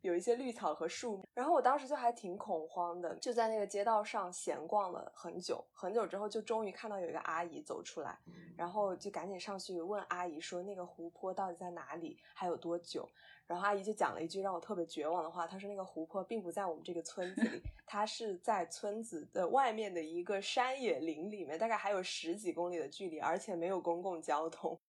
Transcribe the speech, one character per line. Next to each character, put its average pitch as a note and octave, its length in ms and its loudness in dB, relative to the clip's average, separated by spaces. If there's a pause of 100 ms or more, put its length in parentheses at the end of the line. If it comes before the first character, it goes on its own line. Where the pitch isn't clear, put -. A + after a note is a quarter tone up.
有 F3 140 2
一 F3 60 4
些 A#3 160 4
绿 B3+ 160 -2
草 G#3 200 0
和 D#3+ 160 -2
树 G#3+ 280 -2
木。 - 180 -10
然 B3 100 -2
后 D#4 80 4
我 D4 80 8
当 B3+ 160 8
时 C4+ 100 -2
就 C#4+ 80 0
还 A#3+ 180 4
挺 G3+ 260 -6
恐 E3 300 -2
慌 F3 320 -2
的， F3 160 -2
就 B3+ 160 -2
在 A3+ 160 4
那 A3 100 0
个 G3+ 80 2
街 G3+ 180 0
道 A3 180 6
上 G3 300 -2
闲 D3+ 240 -2 (120)
逛 G3 240 4
了 - 220 -8
很 E3+ 260 -8
久， - 220 -2 (100)
很 F#3+ 200 -4
久 A3 140 4
之 F3 100 -6
后 G3+ 120 -2
就 G#3+ 120 -2
终 A3 240 0
于 G3 60 -2
看 - 180 -8
到 G3+ 120 -2
有 E3+ 80 -2
一 D#3+ 40 -4
个 D#3+ 80 -2
阿 E3 220 0
姨 D#3 180 -4
走 - 220 -6
出 - 180 -8
来， - 160 -6 (400)
然 F3 140 -2
后 G3 240 4
就 G3 160 -6
赶 E3+ 180 -4
紧 F#3+ 100 -4
上 G3 200 -4
去 F#3 220 -4
问 G3 280 0
阿 F3+ 160 0
姨 D#3+ 160 -4
说 F3 220 -4
那 G3+ 120 -6
个 F3+ 120 -6
湖 E3+ 240 -10
泊 F#3 240 -4
到 F#3+ 160 0
底 E3+ 60 -6
在 F3+ 160 -6
哪 E3 240 -8
里， E3+ 200 -8 (160)
还 F#3+ 140 -4
有 E3 100 2
多 E3+ 220 0
久。 - 320 -6 (380)
然 F3 100 0
后 F#3+ 60 0
阿 G#3 100 6
姨 G3 80 0
就 G#3 100 0
讲 D3+ 220 4
了 E2 80 -4
一 E3 60 -2
句 F#3+ 120 -2
让 F#3+ 140 2
我 E3+ 60 0
特 G#3+ 120 -6
别 F3 140 2
绝 D3+ 200 -2
望 E3 160 4
的 D#3 60 -2
话， E3+ 200 -2
她 F#3+ 100 -8
说 G3 100 -6
那 G#3 60 -4
个 G3 100 -4
湖 E3 220 -6
泊 F#3+ 160 -2
并 A3 180 -2
不 F3 100 -4
在 G3 140 0
我 E3 120 0
们 E3 80 -12
这 F3+ 100 -4
个 E3 80 -2
村 F#3 320 -4
子 G#3 80 4
里， - 180 2 (140)
<laughs> - 100 -20
它 G#3 220 0
是 G#3 320 -4
在 G3 280 4
村 G#3+ 360 -4
子 D#3+ 300 -6
的 F3+ 160 2
外 B3+ 240 6
面 G#3+ 200 -2
的 E3+ 80 0
一 E3 220 -2
个 G3 180 2
山 C4 400 2
野 E3+ 200 4
林 D#3+ 280 -2
里 G#3 160 -4
面， D3 140 -4
大 A3 80 4
概 A3+ 100 4
还 G3+ 140 2
有 G3 100 4
十 F3 360 -2
几 G3+ 160 -2
公 F3 180 0
里 F3 80 0
的 C#3 100 0
距 F#3+ 200 -6
离， D#3 100 -6
而 D#3+ 180 4
且 F#3+ 200 -2
没 E3+ 100 0
有 F#3 140 2
公 E3+ 200 2
共 F3+ 220 -2
交 D#3 260 2
通。 - 400 -4